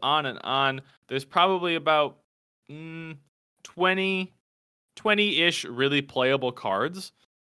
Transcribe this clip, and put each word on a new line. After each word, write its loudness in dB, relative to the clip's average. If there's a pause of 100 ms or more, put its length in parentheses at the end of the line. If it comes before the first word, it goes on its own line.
on 2
and -6
on. 0 (260)
There's -4
probably 2
about, 2 (520)
mm, -14 (460)
twenty, 0 (600)
twenty-ish 2
really 0
playable 0
cards. -4 (380)